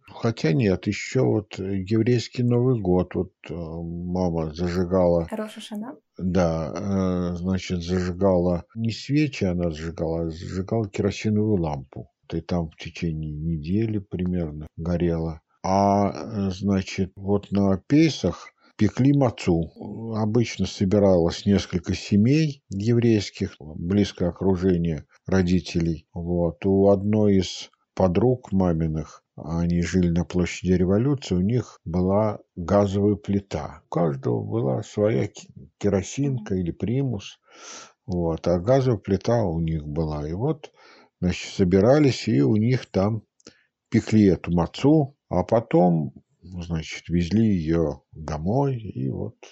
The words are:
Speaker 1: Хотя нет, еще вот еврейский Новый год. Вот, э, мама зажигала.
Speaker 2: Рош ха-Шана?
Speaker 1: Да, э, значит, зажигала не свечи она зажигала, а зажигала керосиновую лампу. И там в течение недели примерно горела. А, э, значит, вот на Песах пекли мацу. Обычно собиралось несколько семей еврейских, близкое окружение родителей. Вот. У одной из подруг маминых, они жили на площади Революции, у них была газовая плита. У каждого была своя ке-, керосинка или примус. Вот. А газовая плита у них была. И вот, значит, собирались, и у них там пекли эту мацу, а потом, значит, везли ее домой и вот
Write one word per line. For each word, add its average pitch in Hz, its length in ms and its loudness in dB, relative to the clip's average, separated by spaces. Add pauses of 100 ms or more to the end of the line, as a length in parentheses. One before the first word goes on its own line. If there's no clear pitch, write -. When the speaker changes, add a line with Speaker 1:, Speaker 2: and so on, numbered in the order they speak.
(120)
Speaker 1:
Хотя 123 400 -2
нет, 107 360 2
еще 131 360 -2
вот 110 340 -2
еврейский 107 840 0
Новый 120 380 2
год. 90 340 0
Вот, 90 180 -4 (160)
э, - 60 -10
мама 85 960 -4
зажигала. 87 800 0
Speaker 2:
Рош - 240 -8
ха-Шана? 220 420 -14 (220)
Speaker 1:
Да, 80 560 0
э, 90 640 -2
значит, 92 460 -4
зажигала 90 840 0 (100)
не 113 160 -4
свечи 139 540 -2
она 87 260 0
зажигала, 82 560 -6
а 82 40 -4
зажигала 92 580 -4
керосиновую 104 760 0
лампу. 69 480 -8 (220)
И 82 80 -2
там 85 300 -4
в - 60 -20
течение 78 560 -6
недели 82 640 -2
примерно 87 680 -4 (100)
горела. 82 640 -2 (220)
А, 98 480 4 (380)
э, - 20 -2
значит, 95 640 -2
вот 98 380 -2
на 98 240 2 (100)
Песах 143 600 0 (280)
пекли 135 400 2
мацу. 127 540 0 (460)
Обычно 107 500 0
собиралось 95 800 4
несколько 98 480 2
семей 135 760 2
еврейских, 107 880 0
близкое 87 720 0
окружение 87 760 0 (220)
родителей. 87 880 0
Вот. 85 520 -2
У 98 220 6
одной 101 480 4
из - 340 -2 (240)
подруг 101 580 2
маминых, 82 680 -2 (140)
они 85 460 -2
жили 87 260 2
на 85 160 0
площади 90 480 -2
Революции, 101 640 2
у 90 60 0
них 110 440 -2
была 95 540 0 (180)
газовая 101 600 2
плита. - 680 -6
У - 40 -20
каждого 135 520 -2
была 113 400 -4
своя 104 460 0
ке-, - 200 -18 (300)
керосинка 107 760 -2
или 92 160 -2
примус. 117 680 -4 (680)
Вот. 85 420 -2
А 87 100 2
газовая 123 400 2
плита 110 460 0
у 82 160 -2
них 80 260 -2
была. 76 420 -4
И 80 40 -6
вот, 123 400 -6 (480)
значит, 87 320 -4
собирались, 113 760 4
и 120 140 2
у 120 140 2
них 120 300 0
там 104 360 0 (680)
пекли 110 360 6
эту 85 260 2
мацу, 127 640 2 (120)
а 90 160 0
потом, 117 680 2 (300)
значит, 85 640 -8
везли 87 380 2
ее 82 560 0 (100)
домой 90 640 -2
и 110 320 -8
вот - 260 -8 (160)